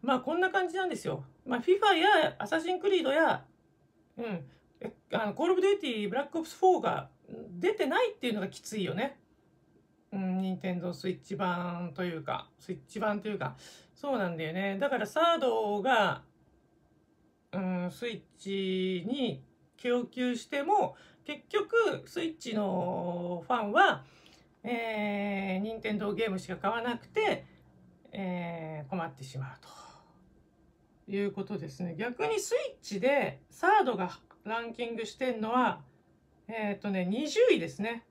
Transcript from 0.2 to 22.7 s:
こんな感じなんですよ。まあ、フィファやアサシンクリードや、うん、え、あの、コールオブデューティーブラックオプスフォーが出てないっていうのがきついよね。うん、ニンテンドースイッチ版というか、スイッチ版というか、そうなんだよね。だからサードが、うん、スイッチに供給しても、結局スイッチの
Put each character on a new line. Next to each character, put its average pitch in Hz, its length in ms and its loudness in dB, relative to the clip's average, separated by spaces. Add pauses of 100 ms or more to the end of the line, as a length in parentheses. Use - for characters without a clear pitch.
こ 285 140 -2
ん 349 60 2
な 370 100 2
感 370 160 2
じ 330 80 -6
な 370 100 0
ん 359 40 0
で 240 80 -4
す - 100 -8
よ。 147 160 -4 (240)
ま 254 100 0
あ、 240 40 0
フ 349 120 4
ィ 392 60 6
フ 415 60 2
ァ 392 120 8
や 349 420 6
ア - 80 -4
サ 320 140 0
シ 330 120 -2
ン 359 60 0
ク 381 100 0
リ 381 120 4
ー - 40 -2
ド 262 60 2
や、 294 340 4 (720)
う 233 60 -10
ん、 180 240 -6 (340)
え、 - 120 -10 (200)
あ 220 140 0
の、 202 80 -4
コ 294 100 -2
ー - 40 2
ル 370 60 6
オ - 20 2
ブ 370 60 2
デ 403 120 6
ュ 403 40 -2
ー - 20 -6
テ 302 80 -6
ィ 214 160 -2
ー 202 40 -2
ブ 185 60 -4
ラ 269 80 0
ッ 285 40 -4
ク - 120 -6
オ 330 40 -4
プ 320 60 -10
ス - 80 -16
フ 370 200 8
ォ - 20 0
ー - 20 -2
が - 280 -2 (500)
出 370 160 2
て 381 120 0
な 339 160 2
い 440 100 0
っ - 40 -12
て 254 120 -4
い - 20 0
う 214 40 -2
の 208 60 -2
が 190 80 -4
き - 120 -14
つ - 180 -8
い 190 60 0
よ 170 100 -2
ね。 254 240 -4 (960)
う 196 40 -6
ん、 185 220 -2
ニ 190 140 -2
ン 180 60 -4
テ 185 140 -4
ン 180 80 -4
ド 175 100 -4
ー 170 40 -8
ス - 140 -6
イ 180 40 -2
ッ - 140 -6
チ 202 80 -8
版 175 580 -4
と 185 120 -4
い 175 100 -4
う 156 80 -8
か、 - 260 -6 (120)
ス - 100 -14
イ 180 60 -6
ッ - 100 -16
チ - 140 -10
版 208 200 0
と 214 80 -8
い 208 60 -4
う 190 40 -4
か、 135 180 -4 (380)
そ 285 200 -2
う 240 40 0
な 190 100 0
ん 170 80 -4
だ 160 80 -4
よ 156 80 -4
ね。 196 260 -2
だ 269 120 0
か 254 80 0
ら 214 80 -2
サ 339 300 4
ー - 20 -2
ド 220 440 0
が、 214 400 4 (1300)
う 180 60 -4
ん、 180 320 -2
ス 240 160 -10
イ 226 160 -6 (160)
ッ 185 640 -2
チ - 60 -10
に 233 340 -2 (340)
供 247 280 0
給 247 320 -2
し - 100 -10
て 285 160 -2
も、 370 340 2 (280)
結 - 240 -8
局 415 580 2
ス - 160 -6
イ 330 40 -2
ッ 320 120 -6
チ 233 160 -6
の 175 920 -2